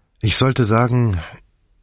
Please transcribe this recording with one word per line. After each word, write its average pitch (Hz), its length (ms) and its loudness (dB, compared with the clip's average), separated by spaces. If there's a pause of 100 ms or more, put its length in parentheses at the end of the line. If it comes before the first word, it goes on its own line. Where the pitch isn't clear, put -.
(200)
Ich 107 180 0
sollte 131 260 0
sagen, 113 560 0 (600)